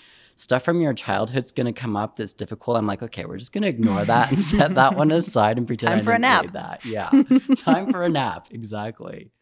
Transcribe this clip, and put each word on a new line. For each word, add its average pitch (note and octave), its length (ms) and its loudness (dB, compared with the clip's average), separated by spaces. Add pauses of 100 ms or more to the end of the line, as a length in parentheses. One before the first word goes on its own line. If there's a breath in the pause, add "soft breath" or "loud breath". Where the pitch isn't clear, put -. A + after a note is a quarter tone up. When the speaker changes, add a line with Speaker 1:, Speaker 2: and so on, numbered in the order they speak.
(360 soft breath)
Speaker 1:
stuff - 280 -2
from E3+ 160 0
your D3+ 120 0
childhood's A2+ 600 -4
gonna B2 200 -2
come A2+ 240 -6
up G#2+ 200 -4
that's G#2 160 -8
difficult, A2+ 440 -6
I'm G#2+ 120 0
like, G2 160 -6
"Okay, - 200 -10
we're F#2 140 -10
just A#2+ 140 -10
gonna G#3 160 -2
ignore A2+ 360 0
that A#2+ 260 2
and C#3 80 2
set G3 380 2
that - 200 6
one D3+ 140 4
Speaker 2:
<laughs> E3 100 4
Speaker 1:
aside A2+ 380 2
and A#2+ 80 -2
pretend A#2+ 240 -2
Speaker 2:
Time F3+ 100 2
Speaker 1:
I - 20 -2
Speaker 2:
for G#3+ 80 0
a A#3 40 4
Speaker 1:
didn't A#3 80 2
Speaker 2:
nap. B3 200 4
Speaker 1:
read - 100 -8
that." - 320 -12
Yeah. G#3+ 260 -6
Speaker 2:
<laughs> C4 460 4
Speaker 1:
Time F3+ 360 0
for F3+ 100 -2
a F3 60 0
nap. B2+ 420 -4
Exactly. A2 800 -10 (120)